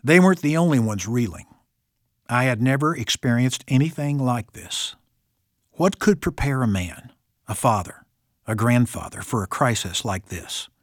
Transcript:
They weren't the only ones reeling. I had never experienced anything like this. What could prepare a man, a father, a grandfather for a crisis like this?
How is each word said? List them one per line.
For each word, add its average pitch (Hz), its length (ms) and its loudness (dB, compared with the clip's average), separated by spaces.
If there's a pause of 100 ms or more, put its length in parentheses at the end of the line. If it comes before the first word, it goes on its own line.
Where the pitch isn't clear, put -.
They 160 160 6
weren't 185 240 6
the 147 120 2
only 165 220 4
ones 107 300 0
reeling. 117 400 -4 (800)
I 123 140 2
had 123 180 0
never 139 340 2
experienced 123 720 -2
anything 143 520 0
like 123 340 -2
this. - 420 -10 (760)
What 185 260 2
could - 240 2
prepare 135 400 -2
a 120 60 2
man, 92 440 -4 (360)
a 110 80 -6
father, - 500 -2 (400)
a 110 80 -4
grandfather 117 720 0
for 113 180 -4
a 90 60 -6
crisis 113 580 -2
like 95 220 -6
this? - 420 -12 (140)